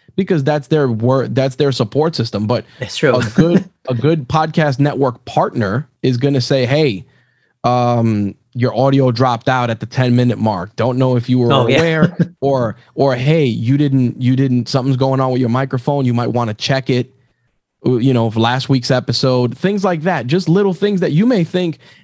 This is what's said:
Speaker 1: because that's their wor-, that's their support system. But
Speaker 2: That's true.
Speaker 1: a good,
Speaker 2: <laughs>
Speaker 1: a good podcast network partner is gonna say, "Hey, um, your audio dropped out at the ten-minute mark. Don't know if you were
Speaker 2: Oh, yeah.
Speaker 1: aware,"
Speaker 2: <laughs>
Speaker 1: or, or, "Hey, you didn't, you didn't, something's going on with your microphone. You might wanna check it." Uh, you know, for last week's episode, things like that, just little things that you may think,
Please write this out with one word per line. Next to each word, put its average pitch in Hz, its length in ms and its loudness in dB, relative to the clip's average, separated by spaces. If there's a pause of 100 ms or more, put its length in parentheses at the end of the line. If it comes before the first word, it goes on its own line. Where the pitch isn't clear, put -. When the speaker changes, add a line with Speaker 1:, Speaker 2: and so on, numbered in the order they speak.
(160)
Speaker 1:
because 185 260 -2
that's 147 240 -2
their 147 220 2
wor-, 120 400 0
that's 131 280 0
their 143 140 0
support 135 460 -2
system. 107 320 -4
But 113 160 -2 (160)
Speaker 2:
That's - 160 -10
true. 131 180 2
Speaker 1:
a 123 80 2 (140)
good, 175 420 2
Speaker 2:
<laughs> - 100 -20
Speaker 1:
a 127 60 -2
good 135 340 0
podcast 156 520 0
network 135 440 -2
partner 127 600 -2 (160)
is 131 140 0
gonna 139 240 0
say, 131 260 0
"Hey, 131 380 0 (600)
um, 117 720 0 (200)
your 120 220 -2
audio 135 360 2
dropped 120 360 0
out 123 220 0
at 107 100 -6
the 123 60 -10
ten-minute 123 520 2
mark. 104 380 -4
Don't 123 220 -2
know 127 180 2
if 120 120 -4
you 127 100 2
were 120 140 2
Speaker 2:
Oh, 127 160 2
yeah. 127 80 2
Speaker 1:
aware," 160 400 0 (120)
Speaker 2:
<laughs> - 120 -18
Speaker 1:
or, 131 360 -2 (180)
or, 135 200 2
"Hey, 147 300 2
you 117 320 0
didn't, 135 440 0
you 127 160 2
didn't, 127 320 0
something's 131 280 -2
going 135 240 0
on 131 120 0
with 127 80 -2
your 120 100 0
microphone. 135 540 -2
You 123 100 0
might 120 180 -2
wanna 117 220 -2
check 135 360 -4
it." 123 240 -2 (720)
Uh, 127 120 2
you 131 140 2
know, 117 160 2
for 110 120 -2
last 120 280 0
week's 131 220 0
episode, 123 640 0
things 196 280 -2
like 175 180 -2
that, 156 240 -2
just 175 220 -2
little 190 260 2
things 196 260 -2
that 175 120 -2
you 185 140 2
may 220 180 2
think, 180 340 -4 (260)